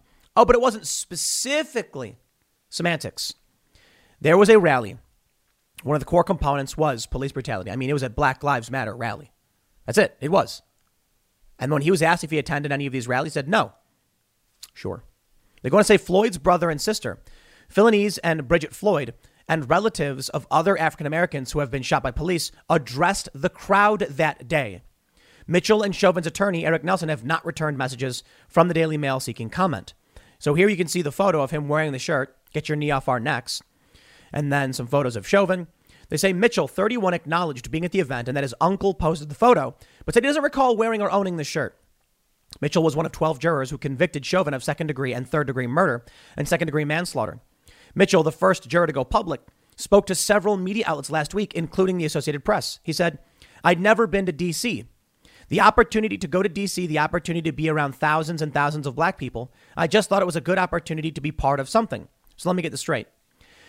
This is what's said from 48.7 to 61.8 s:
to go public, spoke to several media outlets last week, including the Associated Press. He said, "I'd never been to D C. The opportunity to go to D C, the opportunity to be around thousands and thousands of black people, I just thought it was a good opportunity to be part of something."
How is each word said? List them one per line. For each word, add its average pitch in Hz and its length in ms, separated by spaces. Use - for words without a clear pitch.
to 156 80
go 131 120
public, 185 360
spoke 202 280
to 190 100
several 208 420
media 196 280
outlets 147 240
last 151 240
week, 196 220
including 185 420
the 165 80
Associated 147 380
Press. - 400
He 160 100
said, 165 240
"I'd 175 160
never 208 260
been 196 220
to 180 40
D 170 200
C. 151 340
The 196 140
opportunity 214 580
to 185 80
go 180 160
to 185 60
D 196 180
C, 180 180
the 156 140
opportunity 165 500
to 143 60
be 156 140
around 147 260
thousands 156 480
and 147 100
thousands 147 320
of 131 100
black 165 220
people, 120 340
I 165 120
just 202 220
thought 202 120
it 180 40
was 175 100
a 160 60
good 185 180
opportunity 160 520
to 143 100
be 147 100
part 139 280
of 135 100
something." 220 400